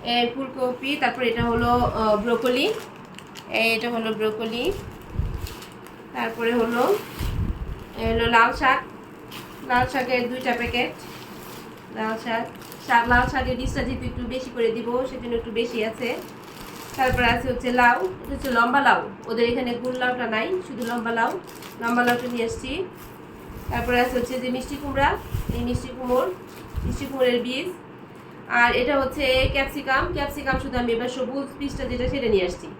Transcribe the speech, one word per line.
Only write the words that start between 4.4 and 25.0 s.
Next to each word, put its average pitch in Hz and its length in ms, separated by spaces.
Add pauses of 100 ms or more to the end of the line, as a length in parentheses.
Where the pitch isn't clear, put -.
তারপরে 226 380
হলো, 240 460 (1000)
এ 226 160
হলো 233 140
লাল 240 260
শাক, 269 300 (840)
লাল 254 200
শাকের 247 420
দুইটা 254 220
প্যাকেট, 240 400 (1040)
লাল 220 280
শাক, 233 240 (400)
শাক, 233 200
লাল 247 200
শাকের 254 300
বীজটা 262 260
যেহেতু 247 220
একটু 247 200
বেশি 254 300
করে 226 160
দিব 233 380
সেজন্য 240 260
একটু 226 160
বেশি 233 340
আছে। 233 300 (800)
তারপরে 254 300
আছে 247 240
হচ্ছে 247 220
লাউ, 247 340
এটা 240 260
হচ্ছে 269 200
লম্বা 247 300
লাউ, 208 280 (160)
ওদের 233 240
এখানে 240 240
গুল 247 220
লাউটা 247 320
নাই, 220 200 (200)
শুধু 233 180
লম্বা 233 260
লাউ, 226 280 (420)
লম্বা 240 220
লাউটা 240 280
নিয়ে 233 140
আসছি। 262 380 (880)
তারপরে 240 300
আছে 247 180
হচ্ছে 254 200
যে 254 100
মিষ্টি 254 320
কুমড়া, 277 360 (380)